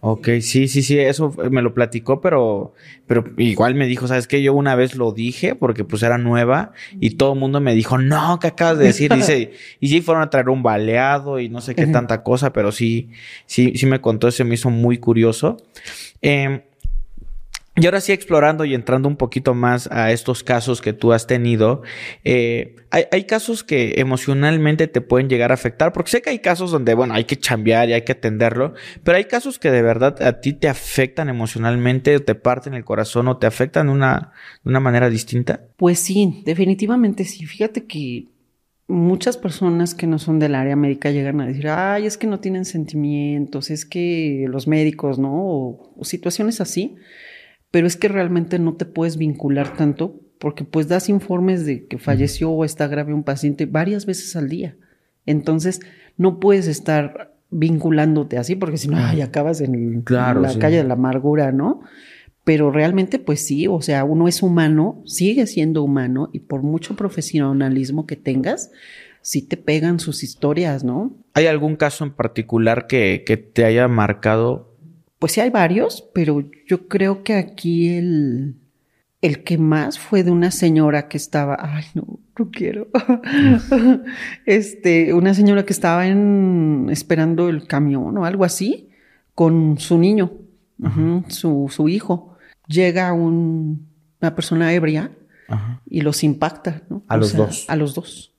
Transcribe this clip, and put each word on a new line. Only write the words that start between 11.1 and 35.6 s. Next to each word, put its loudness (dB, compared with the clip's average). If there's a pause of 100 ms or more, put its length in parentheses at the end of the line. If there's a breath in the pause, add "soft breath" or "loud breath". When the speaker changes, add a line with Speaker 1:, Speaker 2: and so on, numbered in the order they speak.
Speaker 1:
y -6
no -10
sé -8
qué 2
Speaker 2:
Ujú. 2
Speaker 1:
tanta 0
cosa, 0
pero 0
sí, -2 (360 loud breath)
sí, 2
sí 0
me 2
contó, 2
se -2
me 0
hizo 0
muy 2
curioso. 2 (640 loud breath)
Em, 0 (1160)
y 6
ahora 2
sí, -2
explorando 2
y -2
entrando 0
un 0
poquito 0
más 0
a 2
estos -2
casos -2
que -2
tú 2
has 2
tenido, 2 (420 loud breath)
eh, 0 (140)
hay, 2
hay 2
casos -4
que 0
emocionalmente 2
te 0
pueden 0
llegar 2
a 4
afectar, -2
porque -4
sé 0
que -4
hay -4
casos -2
donde, 2
bueno, 0
hay 0
que -4
chambear 2
y 0
hay 0
que -6
atenderlo, 0 (320 loud breath)
pero 4
hay 2
casos -4
que 0
de 4
verdad 2
a 0
ti -2
te -2
afectan -2
emocionalmente, 0
o 4
te 0
parten -2
el -10
corazón, -2
o -2
te 2
afectan 0
de 2
una, 0 (320 loud breath)
de -4
una 2
manera 4
distinta. -2 (160)